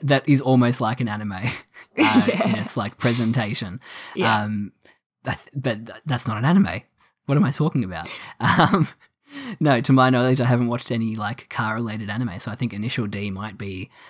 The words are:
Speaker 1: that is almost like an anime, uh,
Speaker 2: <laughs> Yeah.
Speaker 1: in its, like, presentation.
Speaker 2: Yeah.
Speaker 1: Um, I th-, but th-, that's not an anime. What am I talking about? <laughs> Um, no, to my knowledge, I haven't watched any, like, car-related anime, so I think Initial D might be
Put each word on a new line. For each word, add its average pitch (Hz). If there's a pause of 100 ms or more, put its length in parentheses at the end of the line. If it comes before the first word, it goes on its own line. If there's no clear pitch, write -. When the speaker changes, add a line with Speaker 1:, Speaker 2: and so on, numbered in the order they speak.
Speaker 1:
that -
is 139
almost 123
like 113
an 120
anime, 107
uh, 95 (260)
Speaker 2:
<laughs> -
Yeah. 254
Speaker 1:
in 110
its, -
like, 104
presentation. 113 (340)
Speaker 2:
Yeah. -
Speaker 1:
Um, 104 (540)
I 135
th-, -
but 120
th-, 104
that's 131
not 107
an 117
anime. 135 (440)
What 143
am -
I 160
talking 147
about? 85 (180)
<laughs> -
Um, 180 (720)
no, 143
to 135
my 131
knowledge, 127
I 120
haven't 123
watched 120
any, 113
like, 107
car-related 110
anime, 104
so -
I 101
think 117
Initial 107
D 101
might 101
be 95 (200)